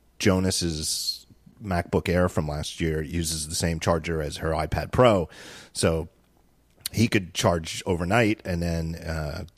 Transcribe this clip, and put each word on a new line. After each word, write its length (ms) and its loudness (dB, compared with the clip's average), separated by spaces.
Jonas's 1080 0
MacBook 460 0
Air 180 4
from 200 -2
last 340 -6
year 200 0
uses 460 -4
the 80 -8
same 240 0
charger 420 0
as 160 -6
her 140 -2
iPad 400 -2
Pro. 380 6
So 360 0
he 160 2
could 260 0
charge 520 -2
overnight, 600 2
and 180 -2
then, 320 -2
uh, 480 -6